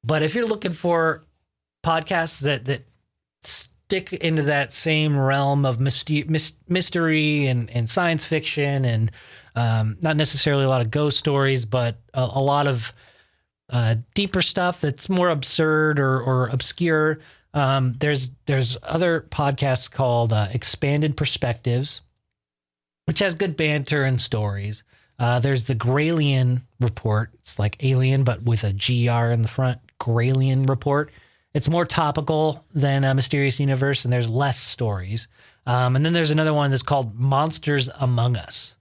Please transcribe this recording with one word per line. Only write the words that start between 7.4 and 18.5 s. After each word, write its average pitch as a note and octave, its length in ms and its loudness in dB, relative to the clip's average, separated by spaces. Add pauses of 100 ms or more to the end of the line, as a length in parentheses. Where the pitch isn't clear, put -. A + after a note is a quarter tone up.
and, A#2+ 200 -2
and A#2 180 -2
science E3 380 0
fiction C#3+ 640 -2
and, A2+ 240 0 (440)
um, A2 460 -2
not D#3 160 0
necessarily C#3+ 480 2
a C3 60 2
lot C3 100 2
of A2+ 100 -2
ghost D3 280 0
stories, C3+ 480 0
but A#2 320 -2 (160)
a, B2+ 180 -2
a C#3 100 0
lot C#3+ 240 2
of, B2 280 -2 (760)
uh, A#2 280 0 (180)
deeper F#3+ 260 0
stuff F3+ 400 -2
that's D3 300 -4
more F3+ 180 2
absurd D#3 720 2
or, C3 180 2
or B2+ 300 0
obscure, D#3 680 0 (360)
um, C3+ 440 2
there's, C#3 320 0 (160)
there's B2+ 360 0